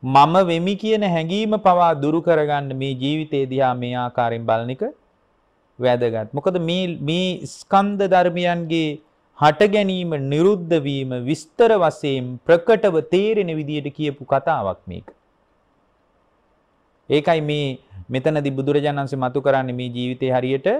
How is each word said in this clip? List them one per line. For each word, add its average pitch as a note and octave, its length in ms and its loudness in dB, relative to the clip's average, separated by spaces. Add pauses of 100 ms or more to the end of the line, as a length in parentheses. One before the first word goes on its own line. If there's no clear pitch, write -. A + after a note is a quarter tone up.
මම C#3 400 6
වෙමි F3 340 0
කියන G#3+ 280 0
හැඟීම F#3 540 0
පවා F3 360 4
දුරු D3+ 280 0
කරගන්න D3 520 0
මේ C3+ 200 -4
ජීවිතේ C#3+ 520 -2
දිහා C3 280 0
මේ B2 200 -6
ආකාරයෙන් A#2+ 520 -2
බලන A#2 240 0
එක C3 120 -6 (960)
වැදගත්. A#2+ 520 0
මොකද F3+ 280 -2
මේ, F3 400 -2
මේ E3+ 480 -2
ස්කන්ධ G3+ 600 0
ධර්මයන්ගේ E3+ 920 0 (380)
හට D#3 300 4
ගැනීම, F#3+ 420 0 (120)
නිරුද්ධ E3 560 2
වීම C3+ 420 -4
විස්තර D#3 540 0
වශයෙන් C#3+ 520 0 (120)
ප්‍රකටව F3 680 2
තේරෙන G3 480 0
විදියට D3+ 360 -6
කියපු C#3+ 360 -6
කතාවක් C3+ 580 -2
මේක. F2+ 260 -14 (2000)
ඒකයි D3+ 300 2
මේ D3 380 -4 (280)
මෙතනදී C#3 500 -2
බුදුරජාණන් C#3+ 460 0
වහන්සේ C3+ 180 -6
මතු C3 200 -2
කරන්නේ C3 360 0
මේ B2+ 120 -6
ජීවිතේ B2 440 -4
හරියට C3 360 0 (120)